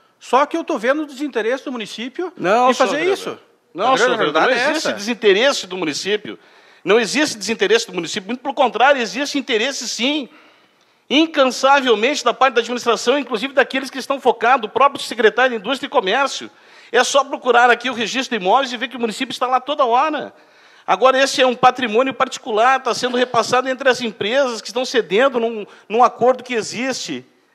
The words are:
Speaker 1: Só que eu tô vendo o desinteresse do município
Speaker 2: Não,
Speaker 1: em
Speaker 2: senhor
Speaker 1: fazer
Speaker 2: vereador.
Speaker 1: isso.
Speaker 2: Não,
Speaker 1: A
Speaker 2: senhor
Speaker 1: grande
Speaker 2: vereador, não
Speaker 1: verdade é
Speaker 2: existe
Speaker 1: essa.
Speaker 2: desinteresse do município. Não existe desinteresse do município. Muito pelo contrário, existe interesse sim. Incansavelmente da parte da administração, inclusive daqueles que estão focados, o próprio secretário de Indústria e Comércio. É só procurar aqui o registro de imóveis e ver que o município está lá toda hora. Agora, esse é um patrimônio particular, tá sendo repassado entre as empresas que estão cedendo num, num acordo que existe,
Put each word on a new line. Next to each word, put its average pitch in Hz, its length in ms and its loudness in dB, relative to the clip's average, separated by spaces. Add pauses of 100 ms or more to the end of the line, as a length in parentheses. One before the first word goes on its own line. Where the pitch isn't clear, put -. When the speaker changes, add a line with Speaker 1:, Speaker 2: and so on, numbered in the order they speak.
(200)
Speaker 1:
Só 269 260 2
que 285 100 -6
eu 330 80 -4
tô 311 140 -4
vendo 262 260 -2
o - 20 -12
desinteresse 254 600 -6
do 294 60 -10
município 247 640 -8
Speaker 2:
Não, 233 320 2
Speaker 1:
em 254 40 4
Speaker 2:
senhor 247 140 2
Speaker 1:
fazer 190 100 -2
Speaker 2:
vereador. 359 160 0
Speaker 1:
isso. 143 260 -10 (340)
Speaker 2:
Não, 220 200 0
Speaker 1:
A 262 40 2
Speaker 2:
senhor 254 180 2
Speaker 1:
grande - 40 -4
Speaker 2:
vereador, 156 220 0
não 202 60 2
Speaker 1:
verdade 247 40 2
é 254 200 0
Speaker 2:
existe 311 160 -2
Speaker 1:
essa. 120 100 -4
Speaker 2:
desinteresse 214 680 2
do 185 100 -10
município. 165 640 -6 (420)
Não 202 180 4
existe 233 380 -2
desinteresse 208 500 0
do 190 60 -16
município. 180 340 -6
Muito 247 140 -6
pelo 277 120 -6
contrário, 262 480 2
existe 233 360 -4
interesse 247 500 -2
sim. 269 420 -4 (800)
Incansavelmente 262 1120 2
da 233 100 2
parte 262 200 2
da 233 80 0
administração, 233 560 0
inclusive 262 360 -4
daqueles 262 360 0
que - 80 -12
estão 269 220 -6
focados, 233 500 2
o - 20 -20
próprio 269 300 2
secretário 214 500 2
de 233 60 -4
Indústria 254 300 -6
e - 20 -8
Comércio. 226 600 -2 (400)
É 247 140 4
só 269 200 2
procurar 247 460 2
aqui 240 200 2
o 254 40 -4
registro 233 440 -4
de 185 60 -6
imóveis 240 280 2
e 247 60 -8
ver 254 120 -6
que - 80 -14
o - 20 -10
município 233 340 -4
está 254 140 -4
lá 254 120 2
toda 285 260 -4
hora. 254 480 0 (520)
Agora, 247 320 4
esse 269 240 2
é 262 60 6
um 247 80 0
patrimônio 254 580 2
particular, 254 680 0
tá 240 120 -2
sendo 247 240 -2
repassado 247 500 0
entre 262 220 0
as 247 120 2
empresas 233 600 -2
que - 60 -14
estão 240 180 -4
cedendo 240 540 2
num, 226 260 -4 (240)
num 226 140 4
acordo 247 400 2
que 254 100 -8
existe, 208 720 -6 (300)